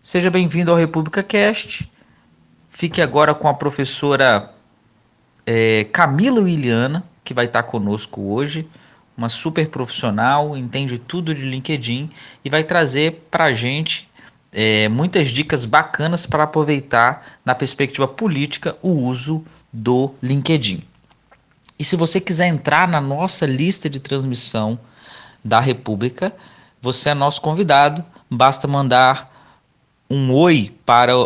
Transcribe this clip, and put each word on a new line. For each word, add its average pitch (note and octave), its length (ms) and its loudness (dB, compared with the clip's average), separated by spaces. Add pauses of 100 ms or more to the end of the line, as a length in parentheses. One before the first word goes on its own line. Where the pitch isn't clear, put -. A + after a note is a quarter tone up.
Seja F3+ 300 0
bem-vindo F3 400 0
ao E3+ 40 4
República D#3+ 460 0
Cast. - 680 -2 (760)
Fique E3+ 320 -4
agora D3 360 2
com - 100 -4
a C#3+ 80 0
professora, C3+ 960 0 (960)
é, A2+ 380 2
Camila F3 560 0
Williana, D3 640 0 (180)
que - 100 -14
vai B2 120 0
estar A#2+ 180 -2
conosco G#2 580 -6
hoje, D3 480 -4 (480)
uma A#2 120 -6
super D#3 400 -4
profissional, C3 880 -2
entende B2 420 -6
tudo E3 340 -8
de C#3 100 -8
LinkedIn C3 680 -6 (340)
e C3+ 60 -6
vai D#3 140 0
trazer D#3+ 680 0
pra D#3+ 220 2
gente, C3 560 -4 (420)
é, G#2+ 380 2
muitas D3 400 0
dicas C3 380 -2
bacanas D#3+ 580 0
para D3+ 200 0
aproveitar C#3 1000 0
na B2+ 100 0
perspectiva C3+ 540 -4
política D3 720 -4
o F3+ 80 -4
uso C#3+ 560 -2 (260)
do B2 400 0 (120)
LinkedIn. B2+ 600 -2 (960)
E D3+ 60 -6
se F#3 120 0
você E3 220 2
quiser F3 280 -2
entrar E3 420 2
na E3 100 0
nossa C#3+ 460 -2
lista D3+ 460 -2
de C#3 100 -10
transmissão A#2+ 800 -2 (680)
da A2 160 4
República, B2 720 -2 (460)
você B2 300 0
é D3 40 2
nosso C#3+ 280 2
convidado, D#3 600 4 (280)
basta C3 360 2
mandar C3+ 640 2 (760)
um C3+ 240 0
oi D3 420 4 (120)
para A#2+ 280 6 (120)